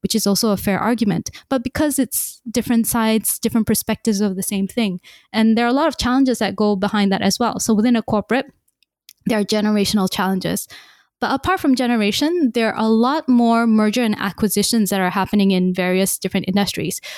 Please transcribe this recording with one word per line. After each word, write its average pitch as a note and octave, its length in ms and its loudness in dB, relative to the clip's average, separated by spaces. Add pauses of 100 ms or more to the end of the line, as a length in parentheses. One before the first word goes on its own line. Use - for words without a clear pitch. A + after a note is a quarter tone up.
Which - 120 -2
is G#3+ 120 -2
also G3+ 240 0
a G3 80 0
fair G3 200 0
argument. G#3 520 -2 (180)
But C4 160 -2
because C#4+ 340 -2
it's - 520 -4
different A3+ 360 0
sides, A3 520 0
different A3 280 0
perspectives G#3+ 540 -2
of G3 160 -2
the F#3+ 60 -4
same G3 240 -4
thing. G3 340 -4 (320)
And A3 240 2
there A#3 80 2
are A#3 60 2
a C4+ 100 2
lot D#4+ 80 2
of C#4 80 -4
challenges B3+ 440 2
that G3+ 160 -2
go G#3 200 2
behind G3+ 340 0
that F#3+ 120 0
as G3 160 2
well. A#3 200 -2
So A3+ 140 0
within A3+ 240 2
a A3 60 0
corporate, A3 500 -2 (760)
there A3+ 120 0
are G#3 60 0
generational G#3 680 0
challenges. F#3 580 -4 (520)
But A#3 100 -2
apart - 300 -2
from C4+ 160 2
generation, B3 760 0
there A3+ 220 0
are A3 100 -2
a A3 40 2
lot A#3+ 400 2
more A#3 360 4
merger A3 380 2
and A3 160 0
acquisitions G3+ 720 0
that G3 100 0
are F3+ 100 0
happening G3 420 2
in F#3 200 2
various F#3 460 0
different F#3+ 300 -4
industries. - 520 -2 (180)